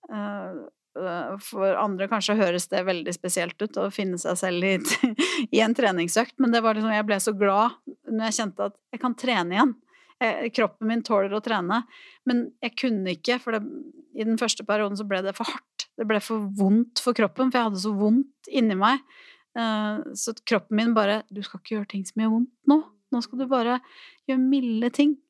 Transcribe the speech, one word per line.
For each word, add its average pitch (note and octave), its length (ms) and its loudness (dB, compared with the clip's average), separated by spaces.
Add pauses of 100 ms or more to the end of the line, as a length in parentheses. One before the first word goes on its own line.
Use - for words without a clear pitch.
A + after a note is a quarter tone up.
(120)
Eh, G3+ 480 -8 (400)
eh, F3 340 -6 (140)
for G3 320 0
andre G3 320 -2
kanskje G#3 260 0
høres F3+ 320 0
det F#3 160 0
veldig F3+ 300 -2
spesielt F3 480 -4
ut G#3 160 -6
å G3 140 0
finne F#3 260 -4
seg F3+ 180 -2
selv F#3 300 0
i, F#3+ 80 4 (380)
<laughs> E4+ 420 0
i A3 80 6
en A3+ 120 2
treningsøkt, F#3+ 640 0
men A#3 160 2
det A#3 100 4
var A3 120 4
liksom, G#3+ 180 0
jeg G#3+ 140 0
ble G3 140 2
så G#3+ 140 0
glad G3+ 440 2 (260)
når A3 220 -2
jeg G#3+ 140 -2
kjente G3+ 280 -4
at - 100 -20 (120)
jeg A#3+ 100 -10
kan B3 160 -2
trene F3+ 380 0
igjen. A#3 200 4 (420)
Eh, A#3 320 0
kroppen A3 400 -2
min A#3 160 -2
tåler G3 300 2
å A3 60 -4
trene, G#3+ 420 -2 (420)
men A#3+ 220 0 (160)
jeg A#3 160 -6
kunne G3 340 -2
ikke, A#3+ 240 -2
for A#3 160 -4
det, G#3+ 80 -2 (560)
i A3 80 -2
den A3+ 140 2
første A3+ 260 -4
perioden G#3 320 0
så G#3+ 80 -6
ble G3 160 -2
det G3 140 -4
for A3+ 100 -6
hardt. - 400 -12 (120)
Det A#3 120 -2
ble G#3+ 120 4
for G#3+ 260 -4 (100)
vondt G#3 440 4
for B3 120 0
kroppen, B3 380 0
for B3 80 4
jeg A3+ 80 0
hadde F#3+ 160 -4
så G#3+ 100 -2
vondt G#3+ 560 2
inni A3+ 280 2
meg. A#3 260 2 (540)
Eh, G#3+ 420 -2 (180)
så A3+ 240 -6
kroppen A3 380 0
min A#3 160 2
bare, G#3 340 2
«Du G3 160 -12
skal - 160 -16
ikke - 140 -6
gjøre G3+ 180 -6
ting G3 140 -4
som A3 160 -2
gjør A3 100 2
vondt B3 380 2
nå. D#4 80 6 (340)
Nå A#3+ 100 0
skal B3+ 160 -8
du C4+ 100 -2
bare B3 280 2 (480)
gjøre C4 160 2
milde B3 520 2
ting. D4 200 4 (160)